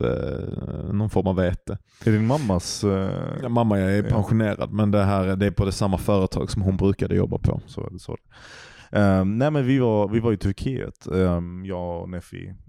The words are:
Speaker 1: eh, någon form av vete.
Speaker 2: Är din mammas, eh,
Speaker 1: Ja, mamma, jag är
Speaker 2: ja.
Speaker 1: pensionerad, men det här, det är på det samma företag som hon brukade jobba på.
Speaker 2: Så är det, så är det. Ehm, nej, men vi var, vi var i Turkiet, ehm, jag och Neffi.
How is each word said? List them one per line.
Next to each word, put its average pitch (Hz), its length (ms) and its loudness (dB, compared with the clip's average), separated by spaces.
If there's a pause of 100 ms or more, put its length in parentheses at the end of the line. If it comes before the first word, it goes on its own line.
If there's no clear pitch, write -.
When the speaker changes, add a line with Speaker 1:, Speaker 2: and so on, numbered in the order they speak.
Speaker 1:
eh, - 920 -6
någon 101 160 -2
form 95 160 0
av 95 100 0
vete. 92 420 -2 (260)
Speaker 2:
Är 113 80 4
din 107 140 2
mammas, 113 580 0
eh, 95 260 0 (320)
Speaker 1:
Ja, 123 60 -6
mamma, 117 300 2
jag 95 140 2
är 104 120 2
Speaker 2:
ja. 113 60 0
Speaker 1:
pensionerad, 110 640 0
men 104 180 2
det 101 140 4
här, 95 320 2
det 101 100 2
är 101 40 2
på 98 140 0
det 95 80 0
samma 95 260 0
företag 95 520 0
som 101 120 -2
hon 95 140 2
brukade 95 380 2
jobba - 240 0
på. - 280 0
Speaker 2:
Så - 200 -10
är - 40 -12
det, - 80 -14
så - 140 -14
är - 40 -8
det. - 840 -10
Ehm, 98 380 4
nej, 143 120 2
men 147 160 0
vi 135 120 4
var, 107 300 2
vi 113 120 0
var 113 120 2
i 104 40 2
Turkiet, - 680 -4
ehm, 90 580 0
jag 87 380 -8
och 90 80 -10
Neffi. 90 440 -12 (140)